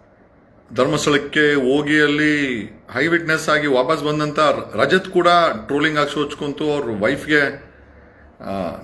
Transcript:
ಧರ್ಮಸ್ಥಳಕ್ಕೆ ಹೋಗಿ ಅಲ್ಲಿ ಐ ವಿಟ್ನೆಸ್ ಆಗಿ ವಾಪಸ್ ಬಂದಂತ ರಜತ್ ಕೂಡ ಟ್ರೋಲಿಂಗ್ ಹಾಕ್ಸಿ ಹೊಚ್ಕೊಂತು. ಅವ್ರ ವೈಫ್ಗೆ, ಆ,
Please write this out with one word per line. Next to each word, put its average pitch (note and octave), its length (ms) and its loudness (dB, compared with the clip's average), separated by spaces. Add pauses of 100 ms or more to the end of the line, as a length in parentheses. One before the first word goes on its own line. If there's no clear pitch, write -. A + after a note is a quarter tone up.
(760)
ಧರ್ಮಸ್ಥಳಕ್ಕೆ D3 800 2
ಹೋಗಿ C#3+ 480 2
ಅಲ್ಲಿ D3 760 0 (180)
ಐ C#3 120 0
ವಿಟ್ನೆಸ್ D#3+ 420 0
ಆಗಿ D3+ 180 0
ವಾಪಸ್ C#3+ 360 0
ಬಂದಂತ D3+ 360 -2 (340)
ರಜತ್ C#3+ 340 0
ಕೂಡ F3 200 2 (400)
ಟ್ರೋಲಿಂಗ್ D3+ 300 0
ಹಾಕ್ಸಿ D3 220 -2
ಹೊಚ್ಕೊಂತು. D3 520 -4
ಅವ್ರ A#2 320 -4
ವೈಫ್ಗೆ, C#3+ 380 2 (1000)
ಆ, F#2+ 400 -6